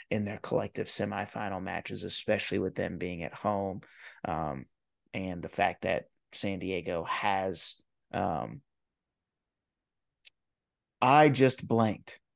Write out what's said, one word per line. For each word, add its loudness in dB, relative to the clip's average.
in 0
their -8
collective -2
semifinal -4
matches, -6
especially -2
with -2
them -4
being -6
at -8
home. -2
Um, -4
and -6
the -8
fact 0
that 0
San -4
Diego -2
has, -2
um, -2
I 10
just 4
blanked, 2